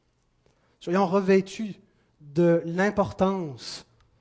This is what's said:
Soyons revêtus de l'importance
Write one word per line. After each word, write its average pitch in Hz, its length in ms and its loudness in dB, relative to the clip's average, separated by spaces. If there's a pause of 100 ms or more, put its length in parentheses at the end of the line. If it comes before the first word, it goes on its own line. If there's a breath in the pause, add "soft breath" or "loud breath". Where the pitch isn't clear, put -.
(800)
Soyons 185 280 0
revêtus 190 720 0 (400)
de 170 420 2
l'importance 185 1200 -2 (340)